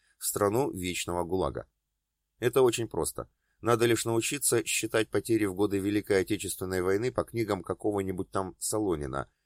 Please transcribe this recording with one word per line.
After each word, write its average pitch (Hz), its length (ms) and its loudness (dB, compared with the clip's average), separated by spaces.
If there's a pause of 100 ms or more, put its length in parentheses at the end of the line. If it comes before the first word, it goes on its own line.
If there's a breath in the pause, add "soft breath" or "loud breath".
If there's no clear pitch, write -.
(180)
в - 80 -10
страну 104 440 2
вечного 90 540 -4
гулага. 82 420 -2 (720)
Это 120 200 2
очень 120 260 4
просто. - 440 -6 (320)
Надо 117 240 4
лишь 113 180 2
научиться 117 640 0
считать 110 420 0
потери 104 380 0
в 92 80 -4
годы 98 240 2
Великой 101 420 2
Отечественной 92 640 -2
войны 101 280 2
по 90 140 -2
книгам 104 380 -2
какого-нибудь 95 680 -4
там 95 280 -4
Солонина, 73 720 -2 (160)